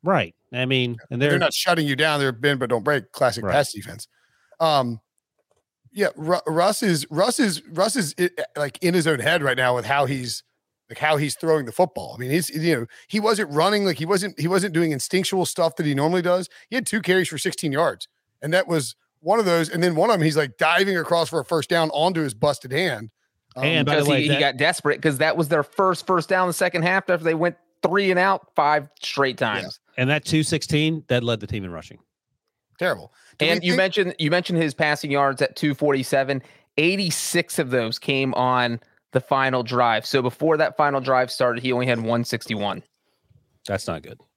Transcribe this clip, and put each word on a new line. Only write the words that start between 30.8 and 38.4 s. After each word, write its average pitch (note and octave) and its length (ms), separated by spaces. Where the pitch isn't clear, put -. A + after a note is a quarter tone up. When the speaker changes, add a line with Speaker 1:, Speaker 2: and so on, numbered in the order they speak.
Speaker 1:
that B2 160
led A#2 160
the G#2 80
team G#2 160
in F#2 80
rushing. - 260
Speaker 2:
Terrible. D3 340
Do D3 80
Speaker 3:
And E3+ 140
Speaker 2:
we E3+ 60
Speaker 3:
you F3+ 60
Speaker 2:
think B3 40
Speaker 3:
mentioned, F#3+ 420
you D#3 120
mentioned F3 320
his D3+ 120
passing D3+ 360
yards C#3 320
at C3+ 140
two D3 180
forty-seven. C3+ 680
Eighty-six F3 800
of C#3 120
those A#2+ 280
came C3+ 360
on B2 460